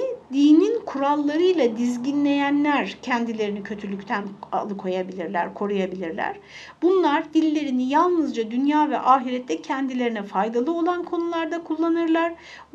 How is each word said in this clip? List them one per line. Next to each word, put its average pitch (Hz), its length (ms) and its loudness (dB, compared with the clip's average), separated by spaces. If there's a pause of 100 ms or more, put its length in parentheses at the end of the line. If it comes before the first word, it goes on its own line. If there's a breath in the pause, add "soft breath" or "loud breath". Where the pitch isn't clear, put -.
(340)
dinin 320 520 6
kurallarıyla 294 920 2
dizginleyenler 285 1200 0
kendilerini 220 640 -2
kötülükten 202 600 -6 (280)
alıkoyabilirler, 185 1040 -4
koruyabilirler. 196 840 -4 (440 loud breath)
Bunlar 320 520 2
dillerini 294 560 0
yalnızca 277 640 2
dünya 285 380 2
ve 247 100 0
ahirette 254 640 2
kendilerine 254 640 -4
faydalı 226 480 -2
olan 339 320 -2
konularda 339 600 -4
kullanırlar. 330 680 0 (400 loud breath)